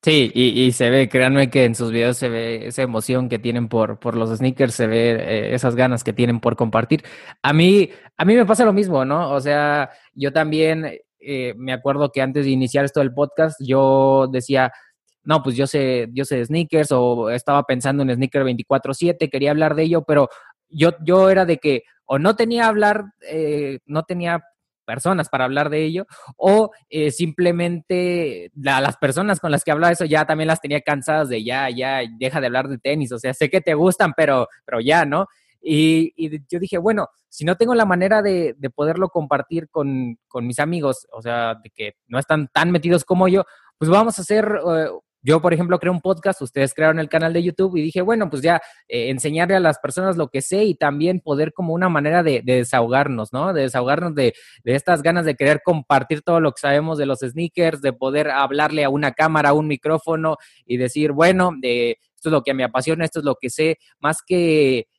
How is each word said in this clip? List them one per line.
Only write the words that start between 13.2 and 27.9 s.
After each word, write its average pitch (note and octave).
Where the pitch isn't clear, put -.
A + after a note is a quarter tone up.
yo C3+
decía, B2+
"No, D3+
pues C3
yo C3+
sé, C3
yo C3+
sé C#3
de A#2+
sneakers", D3+
o B2
estaba C#3+
pensando C3+
en B2+
Sneaker C3+
veinticuatro C3
siete, E3+
quería C#3
hablar D3+
de D#3
ello, E3
pero C#3+
yo, D#3+
yo F#3+
era F#3+
de E3
que C3+
o C#3
no G#3
tenía A#3
hablar, G#3
eh, D3
no D#3
tenía E3+
personas D#3
para B2+
hablar C#3+
de D3+
ello, E3+
o, G#3
eh, D3+
simplemente F3